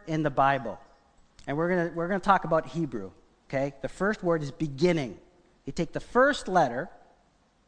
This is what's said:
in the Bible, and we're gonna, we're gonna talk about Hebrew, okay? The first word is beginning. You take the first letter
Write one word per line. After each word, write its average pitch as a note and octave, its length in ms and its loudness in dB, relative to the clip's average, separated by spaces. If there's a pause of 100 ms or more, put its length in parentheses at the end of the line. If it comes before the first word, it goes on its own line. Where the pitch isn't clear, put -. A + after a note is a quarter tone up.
in D#3 160 -2
the D3+ 60 2
Bible, C3+ 500 0 (680)
and C#3 100 -4
we're E3+ 140 0
gonna, F3 240 0
we're E3+ 140 -4
gonna F#3+ 120 -2
talk F#3+ 240 4
about D#3+ 220 2
Hebrew, B2 440 -6 (380)
okay? C#3 320 -2
The - 80 -6
first G#3 340 -4
word E3 200 0
is C#3 80 -6
beginning. C#3+ 680 0 (460)
You - 80 -10
take E3 200 -4
the D3 80 -6
first C4 460 2
letter D#3 440 2 (760)